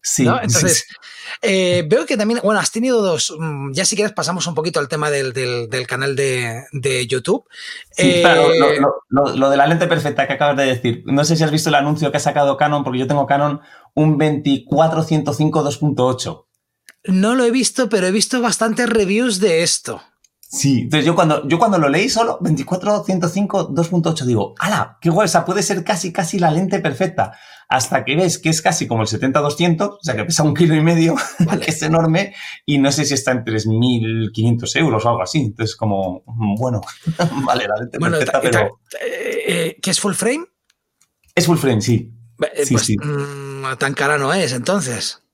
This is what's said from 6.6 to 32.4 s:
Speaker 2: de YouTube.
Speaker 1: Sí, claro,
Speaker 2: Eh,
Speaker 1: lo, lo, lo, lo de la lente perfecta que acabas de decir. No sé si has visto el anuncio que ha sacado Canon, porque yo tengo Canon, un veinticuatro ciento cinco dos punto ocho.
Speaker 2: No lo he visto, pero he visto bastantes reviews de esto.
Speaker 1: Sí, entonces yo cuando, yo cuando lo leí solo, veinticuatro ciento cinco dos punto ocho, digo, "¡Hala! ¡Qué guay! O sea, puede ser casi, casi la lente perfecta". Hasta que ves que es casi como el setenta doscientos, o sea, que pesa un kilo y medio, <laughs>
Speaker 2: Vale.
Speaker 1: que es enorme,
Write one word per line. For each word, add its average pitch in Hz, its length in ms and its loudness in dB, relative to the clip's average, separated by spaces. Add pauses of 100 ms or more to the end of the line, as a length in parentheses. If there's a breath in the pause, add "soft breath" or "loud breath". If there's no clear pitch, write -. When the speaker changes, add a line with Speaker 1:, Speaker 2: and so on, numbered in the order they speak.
Speaker 2:
de 127 360 -2
YouTube. 135 360 -2 (480 loud breath)
Speaker 1:
Sí, - 300 4
claro, - 320 6
Speaker 2:
Eh, - 40 4
Speaker 1:
lo, 151 220 4
lo, - 140 2 (160)
lo, 135 260 2
lo 135 140 2
de 139 80 4
la 139 100 6
lente 165 200 2
perfecta 147 380 0
que 139 80 -4
acabas 143 220 0
de 139 100 0
decir. 123 420 -2
No 139 180 2
sé 165 100 2
si 160 80 2
has 151 80 0
visto 156 160 0
el 156 80 2
anuncio 147 340 2
que 147 80 -2
ha 139 40 0
sacado 143 340 2
Canon, 147 300 0
porque 127 140 -4
yo 131 80 0
tengo 139 200 0
Canon, 143 320 0 (360 loud breath)
un 156 220 4
veinticuatro 151 880 2
ciento 147 300 0
cinco 151 280 0
dos 139 160 -2
punto 143 280 0
ocho. - 420 -4 (560)
Speaker 2:
No 202 320 2
lo 262 80 2
he 233 80 4
visto, 247 380 0
pero 185 180 2
he 185 40 0
visto 220 300 0
bastantes 233 460 0
reviews 214 540 0
de 170 220 2
esto. - 380 -4 (380)
Speaker 1:
Sí, 135 440 0
entonces 147 220 0
yo 170 100 2
cuando, 156 340 2
yo 165 100 2
cuando 208 180 2
lo 147 120 2
leí 175 180 2
solo, 226 320 0
veinticuatro 175 640 -2
ciento 175 240 0
cinco 196 380 0
dos 165 240 -2
punto 165 220 0
ocho, 147 140 -4
digo, 113 340 0
"¡Hala! 175 420 -2
¡Qué 170 80 2
guay! 190 160 4
O - 20 0
sea, 170 160 2
puede 190 180 -2
ser 190 220 -2
casi, 175 300 -4
casi 190 260 -2
la 170 120 4
lente 185 280 0
perfecta". 160 540 -2 (360 loud breath)
Hasta 127 360 0
que 135 100 -2
ves 170 220 2
que - 100 -4
es 156 140 0
casi 170 260 0
como 113 140 0
el 104 80 -2
setenta 131 320 0
doscientos, 170 540 2
o - 60 -20
sea, - 140 -4
que 110 80 -4
pesa 170 200 0
un 151 100 4
kilo 160 200 4
y 156 60 4
medio, 165 360 4
<laughs> - 240 -6
Speaker 2:
Vale. - 260 0
Speaker 1:
que 160 60 -2
es 160 100 -6
enorme, 165 520 2 (320 loud breath)